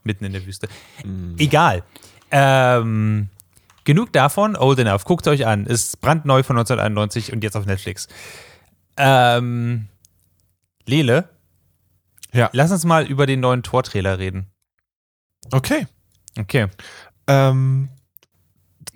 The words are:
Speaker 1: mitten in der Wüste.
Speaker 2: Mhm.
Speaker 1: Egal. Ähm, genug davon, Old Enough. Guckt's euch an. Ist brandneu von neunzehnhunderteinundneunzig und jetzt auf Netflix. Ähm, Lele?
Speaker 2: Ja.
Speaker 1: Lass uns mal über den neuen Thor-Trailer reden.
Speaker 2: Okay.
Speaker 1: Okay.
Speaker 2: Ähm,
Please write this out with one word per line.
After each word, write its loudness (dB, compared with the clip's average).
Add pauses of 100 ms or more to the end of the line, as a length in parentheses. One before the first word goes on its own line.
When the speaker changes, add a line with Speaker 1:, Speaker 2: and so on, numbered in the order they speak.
Speaker 1:
mitten -8
in -10
der -10
Wüste. -12 (360)
Speaker 2:
Mhm. -10
Speaker 1:
Egal. 2 (480)
Ähm, 2 (560)
genug 2
davon, 2
Old 2
Enough. 0
Guckt's 0
euch 0
an. 0
Ist -4
brandneu 2
von -2
neunzehnhunderteinundneunzig -2
und -6
jetzt -6
auf -4
Netflix. -6 (880)
Ähm, 2 (960)
Lele? 0 (1040)
Speaker 2:
Ja. 2
Speaker 1:
Lass 2
uns -2
mal 2
über 0
den 0
neuen 0
Thor-Trailer -2
reden. -8 (1040)
Speaker 2:
Okay. -2 (500)
Speaker 1:
Okay. -2 (600)
Speaker 2:
Ähm, 2 (1080)